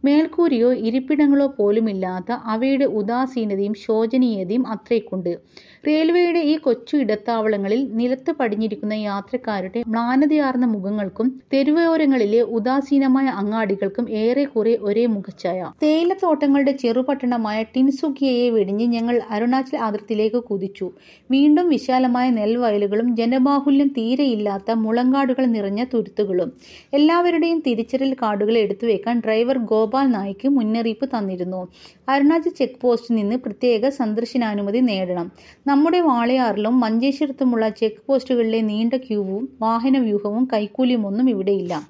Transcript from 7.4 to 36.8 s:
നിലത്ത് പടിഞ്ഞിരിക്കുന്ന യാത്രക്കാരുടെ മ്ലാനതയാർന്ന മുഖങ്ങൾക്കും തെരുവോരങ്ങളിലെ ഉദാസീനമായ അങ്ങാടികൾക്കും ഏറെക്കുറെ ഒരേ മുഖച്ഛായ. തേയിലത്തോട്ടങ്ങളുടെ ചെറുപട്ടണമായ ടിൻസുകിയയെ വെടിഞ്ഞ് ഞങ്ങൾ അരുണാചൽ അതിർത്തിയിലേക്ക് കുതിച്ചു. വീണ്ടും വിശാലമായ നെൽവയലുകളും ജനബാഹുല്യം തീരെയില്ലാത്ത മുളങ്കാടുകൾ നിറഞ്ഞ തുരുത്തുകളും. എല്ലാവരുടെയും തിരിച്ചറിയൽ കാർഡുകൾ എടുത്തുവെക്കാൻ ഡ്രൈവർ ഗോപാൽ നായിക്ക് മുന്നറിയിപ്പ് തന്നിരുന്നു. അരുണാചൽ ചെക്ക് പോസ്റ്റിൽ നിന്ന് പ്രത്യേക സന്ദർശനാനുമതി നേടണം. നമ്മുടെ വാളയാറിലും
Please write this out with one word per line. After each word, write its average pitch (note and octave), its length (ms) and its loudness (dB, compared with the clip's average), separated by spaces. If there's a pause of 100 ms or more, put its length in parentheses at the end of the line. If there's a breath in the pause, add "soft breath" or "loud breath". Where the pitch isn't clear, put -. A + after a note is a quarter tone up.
നിലത്ത് B3+ 380 -2
പടിഞ്ഞിരിക്കുന്ന G#3+ 680 -4
യാത്രക്കാരുടെ G3+ 880 -6
മ്ലാനതയാർന്ന B3+ 800 2
മുഖങ്ങൾക്കും G#3 600 -2 (220)
തെരുവോരങ്ങളിലെ C#4 920 2 (120)
ഉദാസീനമായ C4+ 840 2
അങ്ങാടികൾക്കും G3+ 720 -2 (100)
ഏറെക്കുറെ A#3 640 0
ഒരേ G#3 260 0
മുഖച്ഛായ. F#3+ 520 -4 (200)
തേയിലത്തോട്ടങ്ങളുടെ D4+ 960 2
ചെറുപട്ടണമായ B3 920 -2
ടിൻസുകിയയെ C4 840 0
വെടിഞ്ഞ് G#3 360 0
ഞങ്ങൾ A#3 320 0 (120)
അരുണാചൽ B3+ 480 -2
അതിർത്തിയിലേക്ക് G#3+ 640 -2
കുതിച്ചു. G3 460 -6 (420 loud breath)
വീണ്ടും D4+ 380 4
വിശാലമായ B3+ 640 2
നെൽവയലുകളും A3 840 0
ജനബാഹുല്യം C#4 760 2
തീരെയില്ലാത്ത A3+ 880 -2
മുളങ്കാടുകൾ B3+ 680 0
നിറഞ്ഞ G#3 380 -2
തുരുത്തുകളും. G3 680 -2 (420 loud breath)
എല്ലാവരുടെയും E4 640 4
തിരിച്ചറിയൽ C4 580 -2
കാർഡുകൾ G#3+ 420 0
എടുത്തുവെക്കാൻ G#3+ 600 0
ഡ്രൈവർ A#3 460 0
ഗോപാൽ A3 440 0
നായിക്ക് G3+ 400 -2
മുന്നറിയിപ്പ് A3+ 580 0
തന്നിരുന്നു. F#3 560 -6 (460 loud breath)
അരുണാചൽ D#4 440 2
ചെക്ക് B3+ 280 -4
പോസ്റ്റിൽ A#3 340 0
നിന്ന് G#3+ 220 0
പ്രത്യേക A#3+ 560 0
സന്ദർശനാനുമതി A3 880 -2
നേടണം. F#3 460 0 (400 loud breath)
നമ്മുടെ D4+ 360 4
വാളയാറിലും A#3+ 800 0